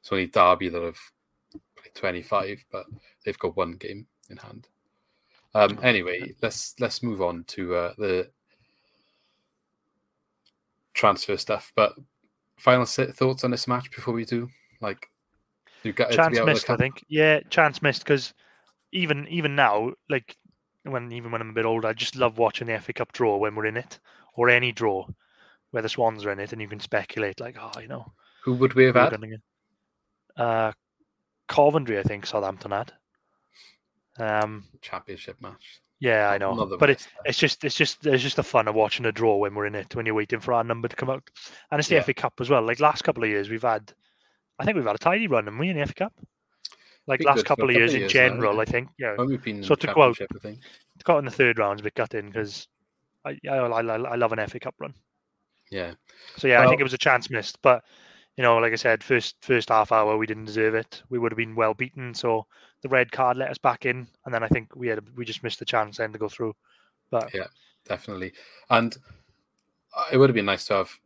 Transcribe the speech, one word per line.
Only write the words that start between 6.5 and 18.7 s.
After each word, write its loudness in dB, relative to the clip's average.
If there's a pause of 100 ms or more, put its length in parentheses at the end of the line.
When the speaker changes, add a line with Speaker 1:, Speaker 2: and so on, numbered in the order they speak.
Speaker 1:
let's -4
move -4
on -4
to, -8
uh, -2
the -2 (2750)
transfer 0
stuff. -6
But 2 (640)
final 4
se-, -4
thoughts 0
on 0
this -4
match -4
before -8
we -4
do? -4 (320)
Like, -10 (760)
you -6
got 2
to 2 (100)
be 2
Speaker 2:
Chance -
Speaker 1:
out 4
of 4
the 2
Speaker 2:
missed, -6
I 2
Speaker 1:
cup. -
Speaker 2:
think. -2
Yeah, 4 (100)
chance 2
missed, 0
'cause 0 (580)